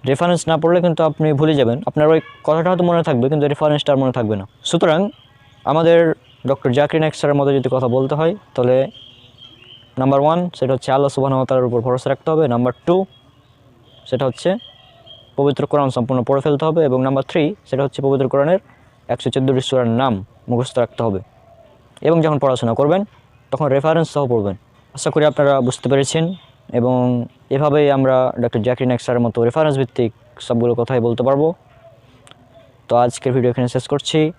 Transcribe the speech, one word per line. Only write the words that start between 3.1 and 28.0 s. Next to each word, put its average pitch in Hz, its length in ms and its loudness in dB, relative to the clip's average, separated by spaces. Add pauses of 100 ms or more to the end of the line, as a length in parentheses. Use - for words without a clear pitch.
কিন্তু 147 200 0
রেফারেন্সটা 147 440 0
আর 135 60 2
মনে 131 140 0
থাকবে 110 240 -2
না। 95 100 -8 (180)
সুতরাং 170 440 0 (560)
আমাদের 165 500 4 (320)
ডক্টর 135 260 -2
জাকির 147 280 2
নায়েক 156 140 -2
স্যারের 147 200 0
মতো 139 180 2
যদি 131 200 0
কথা 131 160 0
বলতে 131 260 0
হয়, 165 220 0 (180)
তাহলে 127 360 2 (1080)
নাম্বার 135 220 2
ওয়ান, 165 340 0
সেটা 131 180 -2
হচ্ছে 131 200 -2
আল্লাহ 139 160 2
সুবহানাহু 135 300 -2
ওয়া 131 80 -2
তাআলার 131 180 0
উপর 120 160 -2
ভরসা 127 300 -2
রাখতে 139 200 -4
হবে। 156 180 2
নাম্বার 120 240 0 (140)
টু, 185 180 0 (1040)
সেটা 131 200 -2
হচ্ছে 170 300 -4 (800)
পবিত্র 143 300 0
কোরআন 143 240 0
সম্পূর্ণ 127 320 -2
পড়ে 139 180 0
ফেলতে 147 240 -2
হবে। 160 200 2
এবং 127 180 0
নাম্বার 135 260 -2
থ্রি, 180 260 -2 (120)
সেটা 135 160 -4
হচ্ছে 139 200 -6
পবিত্র 135 260 0
কোরআনের 143 300 2 (500)
একশো 120 220 -4
চোদ্দোটি 131 300 0
সূরার 127 280 -2
নাম 113 360 -2 (240)
মুখস্থ 120 300 -4
রাখতে 120 240 -4
হবে। 101 180 -2 (800)
এবং 165 200 2
যখন 151 180 2
পড়াশোনা 123 360 0
করবেন, 160 300 2 (460)
তখন 135 160 -2
রেফারেন্স 156 440 0
সহ 143 160 -2
পড়বেন। 104 300 -2 (380)
আশা - 160 -4
করি 151 140 2
আপনারা 139 360 2
বুঝতে 123 280 -4
পেরেছেন। 160 460 0 (380)
এবং 123 540 0 (240)
এভাবেই 143 400 2
আমরা 131 500 2